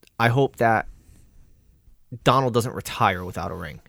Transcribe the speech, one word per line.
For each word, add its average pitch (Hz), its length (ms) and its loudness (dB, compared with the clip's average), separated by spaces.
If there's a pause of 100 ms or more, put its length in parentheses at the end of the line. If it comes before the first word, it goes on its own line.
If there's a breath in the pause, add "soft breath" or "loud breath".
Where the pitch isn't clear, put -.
(200)
I 117 80 4
hope 131 280 2
that 113 300 2 (1400)
Donald 131 300 2
doesn't 117 200 0
retire 95 500 -2
without 87 260 -8
a 87 40 -10
ring. 82 340 -12